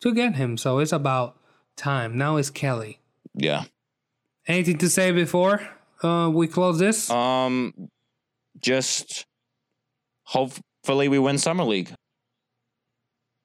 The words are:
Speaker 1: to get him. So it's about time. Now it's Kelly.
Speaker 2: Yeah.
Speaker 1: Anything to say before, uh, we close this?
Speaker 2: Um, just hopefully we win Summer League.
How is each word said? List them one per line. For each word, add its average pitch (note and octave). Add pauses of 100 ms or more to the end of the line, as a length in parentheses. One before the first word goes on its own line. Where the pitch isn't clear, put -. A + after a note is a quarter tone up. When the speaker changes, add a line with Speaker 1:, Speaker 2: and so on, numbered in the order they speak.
Speaker 1:
to A#3+
get A#3
him. A#2+
So C3
it's D3+
about C3+ (400)
time. A#2+
Now D3
it's C#3
Kelly. A#2 (340)
Speaker 2:
Yeah. D2 (840)
Speaker 1:
Anything F3
to F3
say F#3
before, F3+ (420)
uh, E3+
we E3
close F3+
this? G#3
Speaker 2:
Um, B2+ (840)
just - (1000)
hopefully C3+
we C#3
win C#3
Summer E3
League. G2+ (1500)